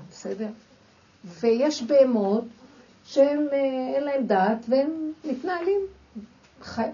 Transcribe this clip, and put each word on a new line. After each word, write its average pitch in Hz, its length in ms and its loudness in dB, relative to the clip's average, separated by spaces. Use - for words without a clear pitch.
בסדר? 196 380 -10
ויש 233 580 0
בהמות 240 640 4
שהם, 294 480 2
אה, 277 60 0
אין 277 100 -2
להם 277 220 -2
דעת, 208 320 2
והם 311 440 0
מתנהלים 349 560 -4
חי-, 226 320 -6